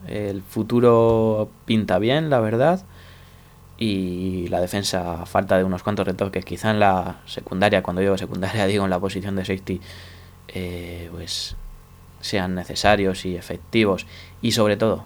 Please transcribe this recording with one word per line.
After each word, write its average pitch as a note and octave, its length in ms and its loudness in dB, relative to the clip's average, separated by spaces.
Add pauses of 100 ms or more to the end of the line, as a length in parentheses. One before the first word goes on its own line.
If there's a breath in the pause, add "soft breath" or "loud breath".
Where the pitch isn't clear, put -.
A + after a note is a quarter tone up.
el G2+ 340 -6
futuro A2+ 1080 4 (160)
pinta G2 340 2
bien, C#3+ 320 2
la B2+ 80 4
verdad. B2+ 440 2 (920 loud breath)
Y F#2 720 -2
la F2 120 0
defensa, F2+ 640 -2
a F2 60 -8
falta F#2+ 320 2
de F#2 60 2
unos F#2 180 -4
cuantos G2+ 240 -2
retoques, F#2+ 360 -4
quizá - 280 -4
en G#2+ 80 0
la F#2 380 2 (100)
secundaria, G2 560 0
cuando F2+ 180 -2
digo G2 160 2
secundaria, F#2+ 480 -4
<laughs> - 20 2
digo G2 180 2
en F#2+ 40 -2
la F2+ 100 0
posición G2 360 -4
de F#2+ 100 -4
safety, F#2+ 360 -4 (680 loud breath)
eh, F2 640 -10
pues - 440 -8 (680)
sean F#2 340 -2
necesarios F#2+ 680 2
y F2+ 100 -4
efectivos. F#2 720 0 (340 loud breath)
Y A2+ 120 0
sobre G#2 240 2
todo G#2+ 280 0